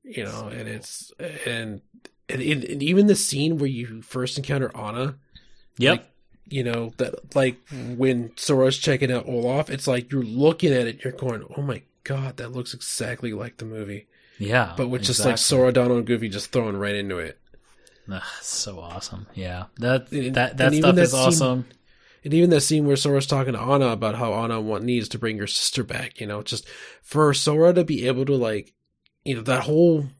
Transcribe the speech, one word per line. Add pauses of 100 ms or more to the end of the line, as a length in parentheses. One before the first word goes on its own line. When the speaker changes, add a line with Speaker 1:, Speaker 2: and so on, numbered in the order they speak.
Speaker 1:
You
know,
Speaker 2:
So
Speaker 1:
and
Speaker 2:
cool.
Speaker 1:
it's, (340)
and, (480)
and,
and,
and
even
the
scene
where
you
first
encounter
Anna. (640)
Speaker 2:
Yep.
Speaker 1:
Like, (400)
you
know,
that,
like, (400)
when
Sora's
checking
out
Olaf,
it's
like
you're
looking
at
it,
you're
going, (120)
"Oh
my (220)
God,
that
looks
exactly
like
the
movie." (300)
Speaker 2:
Yeah,
Speaker 1:
But
with
just,
like,
Speaker 2:
exactly.
Speaker 1:
Sora,
Donald,
and
Goofy
just
thrown
right
into
it. (720)
Speaker 2:
Ugh, (180)
so
awesome.
Yeah. (120)
That,
Speaker 1:
And,
Speaker 2:
that,
that
Speaker 1:
and
even
Speaker 2:
stuff
Speaker 1:
that
Speaker 2:
is
Speaker 1:
scene,
Speaker 2:
awesome. (580)
Speaker 1:
and
even
that
scene
where
Sora's
talking
to
Anna
about
how
Anna
want,
needs
to
bring
her
sister
back,
you
know,
just (360)
for
Sora
to
be
able
to,
like, (500)
you
know,
that
whole (140)